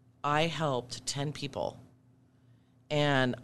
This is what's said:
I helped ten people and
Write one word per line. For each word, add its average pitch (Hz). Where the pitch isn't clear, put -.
I 147
helped 147
ten 143
people -
and 143